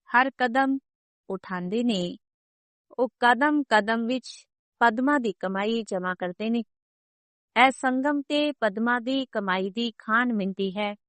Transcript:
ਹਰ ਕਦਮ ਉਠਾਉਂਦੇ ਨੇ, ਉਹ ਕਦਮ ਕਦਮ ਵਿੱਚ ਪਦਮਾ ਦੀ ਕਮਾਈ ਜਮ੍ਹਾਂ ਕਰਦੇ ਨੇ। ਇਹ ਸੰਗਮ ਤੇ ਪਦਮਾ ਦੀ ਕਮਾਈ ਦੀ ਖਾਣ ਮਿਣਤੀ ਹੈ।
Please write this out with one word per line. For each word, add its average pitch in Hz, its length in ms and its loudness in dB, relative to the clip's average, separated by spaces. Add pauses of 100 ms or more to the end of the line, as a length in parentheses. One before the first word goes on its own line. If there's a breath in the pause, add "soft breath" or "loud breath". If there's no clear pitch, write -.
ਹਰ 262 280 2
ਕਦਮ 269 400 0 (520)
ਉਠਾਉਂਦੇ 185 540 -4
ਨੇ, 185 340 -2 (760)
ਉਹ 247 180 -2
ਕਦਮ 269 540 2
ਕਦਮ 226 420 2
ਵਿੱਚ - 420 -6 (320)
ਪਦਮਾ 254 400 2
ਦੀ 226 200 -2
ਕਮਾਈ 202 440 -2
ਜਮ੍ਹਾਂ 185 360 -4
ਕਰਦੇ 185 300 -6
ਨੇ। 233 100 0 (1040)
ਇਹ 269 60 6
ਸੰਗਮ 269 500 0
ਤੇ 294 300 0
ਪਦਮਾ 233 480 -2
ਦੀ 262 320 -2
ਕਮਾਈ 190 380 -2
ਦੀ 226 280 -4
ਖਾਣ 240 360 0
ਮਿਣਤੀ 196 380 -2
ਹੈ। 208 240 -6 (140)